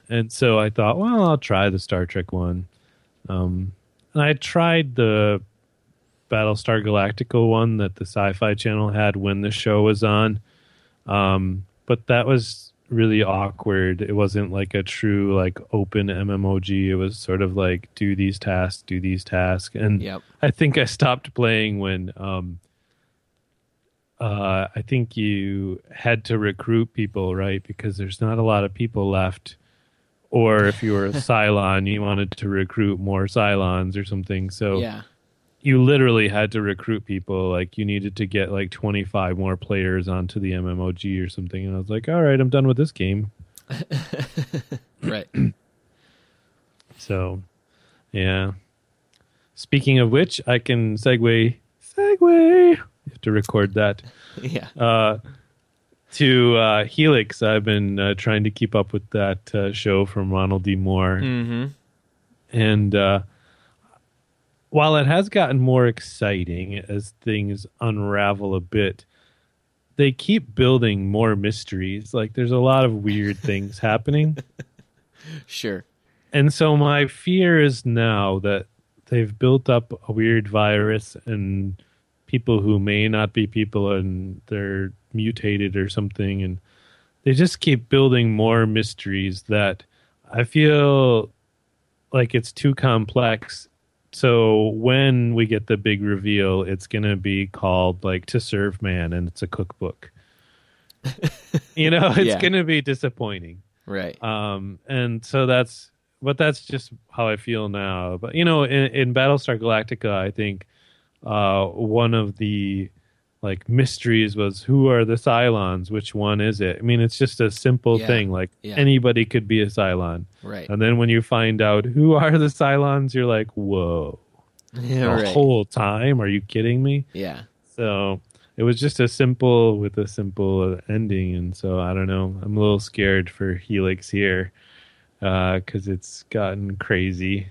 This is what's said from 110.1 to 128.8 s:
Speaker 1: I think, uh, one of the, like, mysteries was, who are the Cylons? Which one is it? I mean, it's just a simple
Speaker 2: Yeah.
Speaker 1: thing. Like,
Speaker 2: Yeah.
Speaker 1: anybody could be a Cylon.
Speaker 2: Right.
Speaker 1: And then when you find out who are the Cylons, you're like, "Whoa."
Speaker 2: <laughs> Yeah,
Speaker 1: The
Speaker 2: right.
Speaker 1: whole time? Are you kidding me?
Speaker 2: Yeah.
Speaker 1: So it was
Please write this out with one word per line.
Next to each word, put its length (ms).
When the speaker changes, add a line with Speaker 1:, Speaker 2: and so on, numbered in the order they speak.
Speaker 1:
I 200
think, 360
uh, 420
one 480
of 240
the, 500
like, 260
mysteries 640
was, 280
who 260
are 160
the 100
Cylons? 760
Which 240
one 260
is 200
it? 180
I 40
mean, 180
it's 180
just 220
a 100
simple 500
Speaker 2:
Yeah. 60
Speaker 1:
thing. 260
Like, 180
Speaker 2:
Yeah. 140
Speaker 1:
anybody 500
could 200
be 140
a 60
Cylon. 580
Speaker 2:
Right. 260
Speaker 1:
And 120
then 160
when 140
you 100
find 400
out 240
who 300
are 240
the 80
Cylons, 680
you're 120
like, 260
"Whoa." 640
Speaker 2:
<laughs> 80
Yeah, 200
Speaker 1:
The 60
Speaker 2:
right. 60
Speaker 1:
whole 380
time? 540
Are 80
you 120
kidding 420
me? 300
Speaker 2:
Yeah. 300
Speaker 1:
So 440
it 60
was 180